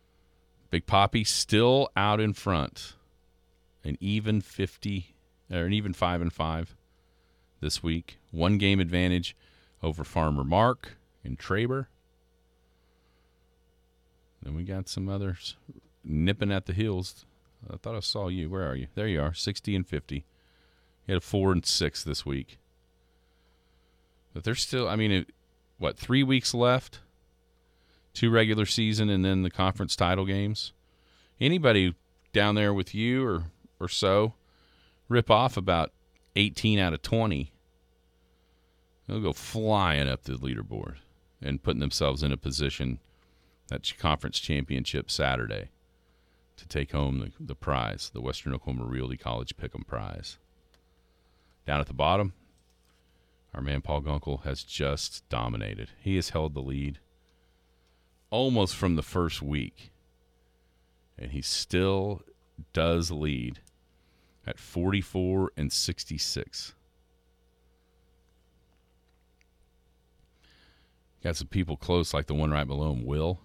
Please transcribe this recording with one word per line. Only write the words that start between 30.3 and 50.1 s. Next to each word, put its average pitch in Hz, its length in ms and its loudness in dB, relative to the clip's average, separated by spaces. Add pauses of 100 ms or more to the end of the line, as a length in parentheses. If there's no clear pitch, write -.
Anybody 123 540 6 (400)
down 104 200 4
there 104 200 4
with 95 200 -2
you 123 320 0
or, 85 180 0 (360)
or 90 80 -4
so, 104 460 2 (720)
rip 117 220 4
off 117 260 6
about 90 360 2 (440)
eighteen 104 420 4
out 90 140 2
of 76 100 -4
twenty, 101 500 0 (1500)
they'll 104 140 -4
go 92 120 0
flying 98 760 2
up 65 160 -4
the 67 100 -6
leaderboard 53 600 -6 (460)
and 69 200 -4
putting 69 180 -2
themselves 73 420 0
in 71 100 0
a 65 40 0
position 67 640 -4 (720)
that - 160 -6
ch-, - 140 -6
conference 73 400 -2
championship 67 720 -2
Saturday 58 600 -2 (840)
to - 120 -20
take 71 240 -4
home 69 280 0
the, 50 120 -8 (120)
the 69 100 -10
prize, 60 580 -4
the 57 80 -10
Western 65 340 -6
Oklahoma 64 300 -6
Realty 64 320 -4
College 60 400 -8
Pick'em - 300 -10
prize. 50 500 -10 (1300)